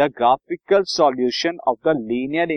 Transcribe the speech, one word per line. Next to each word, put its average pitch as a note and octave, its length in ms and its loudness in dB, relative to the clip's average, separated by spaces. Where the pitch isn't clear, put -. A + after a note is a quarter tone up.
the C#3+ 80 2
graphical F3 680 0
solution C#3 760 0
of A#2 160 -2
the D#3+ 140 2
linear C3+ 560 -4